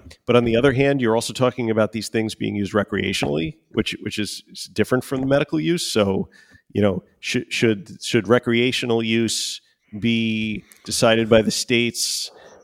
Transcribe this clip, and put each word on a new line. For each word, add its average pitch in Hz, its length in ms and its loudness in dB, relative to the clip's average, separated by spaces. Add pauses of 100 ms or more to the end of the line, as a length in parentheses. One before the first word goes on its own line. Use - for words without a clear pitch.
(260)
but 120 100 4
on 120 80 4
the 113 140 2
other 131 160 4
hand, 139 280 2
you're 113 140 2
also 117 180 -2
talking 123 360 0
about 110 240 2
these 107 160 -8
things 110 260 -2
being 104 200 -4
used 101 180 -4
recreationally, 101 840 -2 (160)
which, - 300 -2
which - 180 -8
is, - 320 -8
is - 140 -14
different 123 400 0
from 131 160 -6
the 135 60 -2
medical 147 320 0
use. 165 260 -2
So, 98 440 0 (440)
you 101 80 -2
know, 95 220 0 (180)
should, - 320 -4
should, 101 480 0
should 107 260 -2
recreational 120 720 2
use 113 600 -2 (380)
be 110 640 -2 (180)
decided 113 460 2
by 113 120 8
the 104 100 0
states - 800 -2 (340)